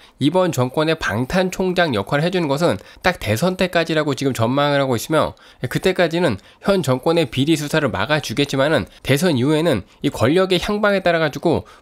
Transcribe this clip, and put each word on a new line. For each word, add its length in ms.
이번 340
정권의 440
방탄 540
총장 440
역할을 280
해주는 240
것은 300
딱 180
대선 380
때까지라고 580
지금 200
전망을 480
하고 140
있으며, 380
그때까지는 680
현 220
정권의 480
비리 260
수사를 320
막아주겠지만은 960
대선 360
이후에는 420
이 80
권력의 500
향방에 400
따라가지고 640